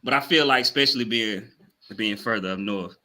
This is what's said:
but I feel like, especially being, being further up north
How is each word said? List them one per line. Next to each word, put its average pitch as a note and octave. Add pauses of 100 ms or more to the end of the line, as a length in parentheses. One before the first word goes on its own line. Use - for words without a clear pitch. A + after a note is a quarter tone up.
but B2
I C#3
feel D3+
like, C3
especially C3+
being, A2 (520)
being G#2
further G#2
up F#2
north G2